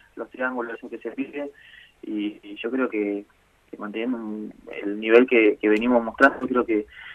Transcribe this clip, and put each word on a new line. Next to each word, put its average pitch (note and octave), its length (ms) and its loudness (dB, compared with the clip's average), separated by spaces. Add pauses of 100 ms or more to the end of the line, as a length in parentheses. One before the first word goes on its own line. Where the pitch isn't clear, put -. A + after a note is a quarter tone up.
(160)
los A#2 140 -12
triángulos, B2 480 -8
eso A#2+ 120 -16
que A2+ 100 -14
se A2+ 120 -10
pide, C#3+ 400 -10 (520)
y, G#2+ 380 -6
y G#2 200 -18
yo A#2 100 -8
creo B2+ 180 -4
que, G2+ 360 -6 (440)
que - 80 -18
manteniendo A2 400 -6
un, G#2+ 360 -10 (300)
el G2+ 160 -6
nivel A2+ 280 8
que, A2 320 4
que G#2+ 100 2
venimos A#2 340 2
mostrando, B2+ 440 2
creo B2 180 0
que, G#2+ 200 0 (300)